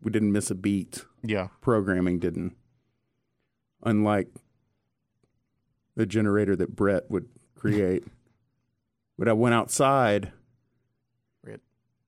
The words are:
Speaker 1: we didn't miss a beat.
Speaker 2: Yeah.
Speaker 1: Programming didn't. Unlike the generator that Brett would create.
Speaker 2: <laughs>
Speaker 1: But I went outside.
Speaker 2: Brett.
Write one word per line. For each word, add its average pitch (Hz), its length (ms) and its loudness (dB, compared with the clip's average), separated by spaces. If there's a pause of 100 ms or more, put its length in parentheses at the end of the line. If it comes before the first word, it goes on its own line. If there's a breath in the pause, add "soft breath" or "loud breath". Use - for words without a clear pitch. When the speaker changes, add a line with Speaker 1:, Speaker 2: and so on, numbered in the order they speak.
Speaker 1:
we 107 80 -4
didn't 107 220 2
miss 104 180 -2
a 98 40 -4
beat. 98 480 -4 (200)
Speaker 2:
Yeah. 101 240 -4 (140)
Speaker 1:
Programming 92 580 0
didn't. 87 360 -6 (1300)
Unlike 104 460 2 (1700)
the 113 100 0
generator 101 500 2
that 85 200 -4
Brett 98 360 0
would 90 160 -4 (280)
create. 101 540 0
Speaker 2:
<laughs> - 40 -20 (1080)
Speaker 1:
But 110 80 0
I 113 60 4
went 117 220 4
outside. 117 760 2 (1120)
Speaker 2:
Brett. 110 160 -18 (480)